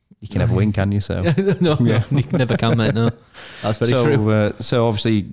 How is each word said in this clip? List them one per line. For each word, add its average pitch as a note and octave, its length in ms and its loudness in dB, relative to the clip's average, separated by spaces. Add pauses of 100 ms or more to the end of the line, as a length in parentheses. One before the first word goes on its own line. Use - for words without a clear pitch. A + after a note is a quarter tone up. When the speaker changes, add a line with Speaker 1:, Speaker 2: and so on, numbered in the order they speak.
(200)
Speaker 1:
you A2 80 -18
can G2 120 -4
never A#2 120 0
win, G#2+ 180 2
can G2+ 220 0
you? G2+ 80 0
So F2+ 220 -4
Speaker 2:
<laughs> E3 160 0
No, G3 220 0
no, D#3+ 200 2
Speaker 1:
Yeah. A2+ 300 2
Speaker 2:
you C#3 120 2 (100)
never B2 240 0
can, A#2 200 0
mate, A2 180 0
no. A#2 140 2 (540)
That's G#2+ 160 -2
very A#2+ 120 0
Speaker 1:
So, B2 140 2
Speaker 2:
true. A2 260 2
Speaker 1:
uh, G#2+ 280 2
so A#2 280 0
obviously G#2+ 460 0